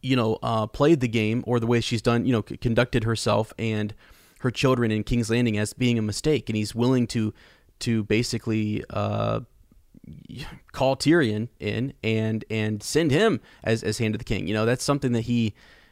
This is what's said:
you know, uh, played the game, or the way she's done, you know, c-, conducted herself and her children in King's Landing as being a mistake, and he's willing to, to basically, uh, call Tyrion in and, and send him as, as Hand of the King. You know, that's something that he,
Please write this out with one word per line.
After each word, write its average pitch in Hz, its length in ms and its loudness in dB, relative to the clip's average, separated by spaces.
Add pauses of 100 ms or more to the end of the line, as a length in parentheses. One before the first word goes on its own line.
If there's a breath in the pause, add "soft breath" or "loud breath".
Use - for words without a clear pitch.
you 131 120 0
know, 113 280 2
uh, 110 240 0
played 143 340 4
the 123 80 0
game, 110 380 0
or 120 120 0
the 113 80 -2
way 120 140 4
she's 113 220 -2
done, 117 240 2
you 131 60 2
know, 110 140 2
c-, - 120 -12
conducted 117 460 0
herself 110 540 0
and 107 360 -2 (460 soft breath)
her 127 100 0
children 120 400 2
in 107 140 0
King's 117 260 0
Landing 117 260 2
as 104 160 -2
being 120 260 2
a 110 40 0
mistake, 113 480 -2
and 110 60 -2
he's 107 180 -2
willing 120 320 2
to, 107 260 -2 (460 soft breath)
to 113 260 -2
basically, 110 840 -2
uh, 104 500 -2 (1300 loud breath)
call 131 240 0
Tyrion 120 520 2 (100)
in 113 360 -4 (100)
and, 110 460 -2
and 107 320 -2
send 156 280 0
him 160 300 2 (240 loud breath)
as, 113 180 0
as 107 140 -2
Hand 110 180 0
of 107 40 -4
the 113 60 -10
King. 104 220 -2
You 95 60 -2
know, 107 140 0
that's 123 180 0
something 143 280 0
that 113 100 0
he, 117 320 0 (380 soft breath)